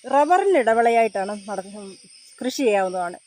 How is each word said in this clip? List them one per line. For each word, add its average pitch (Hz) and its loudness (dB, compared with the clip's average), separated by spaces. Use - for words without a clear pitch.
റബ്ബറിന് 349 4
ഇടവിളയായിട്ടാണ് 226 2
നട-, 196 -12
കൃഷി 254 -6
ചെയ്യാവുന്നതാണ്. 185 -2